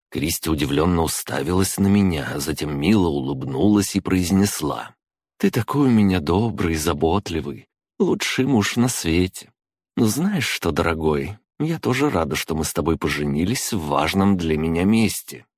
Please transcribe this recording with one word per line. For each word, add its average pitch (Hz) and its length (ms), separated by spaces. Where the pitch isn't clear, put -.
Кристи - 400
удивлённо 82 540
уставилась 78 760
на 98 100
меня, 95 460
а 73 60
затем 73 400
мило 92 300
улыбнулась 69 880
и - 40
произнесла: 90 960
«Ты 196 140
такой 135 360
у 127 40
меня 98 280
добрый, 85 560
заботливый, 78 920
лучший 131 460
муж 120 320
на 120 100
свете. 90 640
Но 117 100
знаешь 156 400
что, - 240
дорогой, 78 640
я 160 200
тоже 131 300
рада, 82 260
что - 200
мы 78 100
с - 80
тобой 80 240
поженились 73 720
в 90 140
важном 82 500
для 82 220
меня 82 260
месте. 104 640